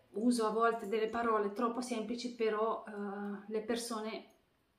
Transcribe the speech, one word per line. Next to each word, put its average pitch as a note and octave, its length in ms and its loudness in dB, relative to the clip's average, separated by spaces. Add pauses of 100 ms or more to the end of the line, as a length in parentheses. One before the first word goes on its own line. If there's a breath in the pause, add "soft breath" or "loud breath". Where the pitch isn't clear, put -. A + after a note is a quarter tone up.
(140)
uso A3 340 4
a G3+ 40 2
volte A3+ 360 2
delle A3 220 2
parole A3 440 2
troppo A#3+ 280 0
semplici, A#3 520 -4
però, A3 540 2
eh, G#3+ 40 -12 (540)
le G#3+ 160 -2
persone A3 640 -4 (540)